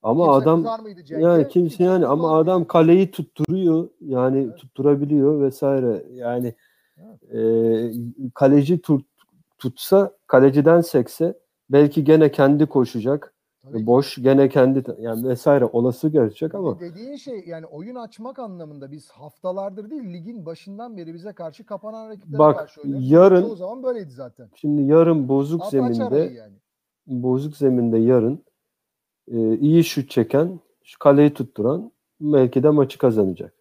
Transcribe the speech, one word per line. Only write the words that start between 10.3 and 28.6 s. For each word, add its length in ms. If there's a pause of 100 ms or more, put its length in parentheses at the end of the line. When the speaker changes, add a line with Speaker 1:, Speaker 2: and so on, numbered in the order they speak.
Speaker 1:
sekse 580 (300)
belki 340
gene 280
kendi 340
koşacak. 680 (300)
Speaker 2:
Tabii 160
ki. 80
Speaker 1:
Boş, 280
gene 340
kendi 340
ta-, 160
yani 280
vesaire 380
olası 440
gerçek 400
Speaker 2:
Bir 40
de 40
Speaker 1:
ama 220
Speaker 2:
dediğin 360
şey 320
yani 180
oyun 300
açmak 440
anlamında 520
biz 180
haftalardır 800
değil, 240
ligin 320
başından 520
beri 160
bize 200
karşı 320
kapanan 440
rakiplere 300
Speaker 1:
Bak, 180
Speaker 2:
karşı 240
oynuyoruz. 300
Speaker 1:
yarın 300
Speaker 2:
Çoğu 140
zaman 280
böyleydi 280
zaten. 440
Speaker 1:
şimdi 260
yarın 480
bozuk 320
Speaker 2:
At 60
aç 40
Speaker 1:
zeminde, 320
Speaker 2:
arayı 300
yani. 220 (520)
Speaker 1:
bozuk 500
zeminde 400
yarın, 460 (880)